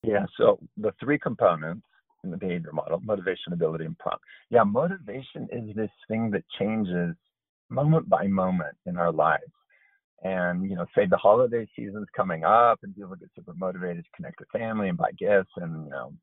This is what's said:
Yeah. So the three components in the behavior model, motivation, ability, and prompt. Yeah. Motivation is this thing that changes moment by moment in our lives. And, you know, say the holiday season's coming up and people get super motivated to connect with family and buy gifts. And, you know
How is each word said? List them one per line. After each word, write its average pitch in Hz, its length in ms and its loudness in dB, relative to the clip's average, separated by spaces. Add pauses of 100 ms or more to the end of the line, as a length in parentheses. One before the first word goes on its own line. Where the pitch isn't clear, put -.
Yeah. 101 220 2 (100)
So 113 220 6 (180)
the 104 240 -2
three 143 180 0
components 87 680 0 (380)
in 92 60 -6
the 85 60 -8
behavior 87 360 -6
model, 78 280 -4
motivation, 95 520 -4
ability, 82 320 -2
and 82 140 -8
prompt. - 260 -6 (260)
Yeah. 117 140 6
Motivation 131 880 -4
is 107 220 -8
this 107 160 -4 (180)
thing 110 240 -2
that 95 120 -2 (140)
changes 90 560 0 (560)
moment 147 380 2
by 98 180 2
moment 92 500 0 (100)
in 90 100 -4
our 85 160 2
lives. 78 300 2 (840)
And, 92 460 0
you 95 60 -4
know, 87 100 -4 (100)
say 202 100 4
the 180 100 4
holiday 156 580 4
season's 104 320 -10 (100)
coming 85 280 -2
up 113 400 6
and 98 100 -14
people 95 220 -12
get 82 180 -20
super 87 200 -18
motivated 90 500 -6
to - 100 -20
connect - 240 -14
with - 120 -20
family 113 380 -4
and 87 80 0
buy 85 220 0
gifts. 98 380 2
And, 80 300 -8
you 69 40 -14
know 64 220 -12 (100)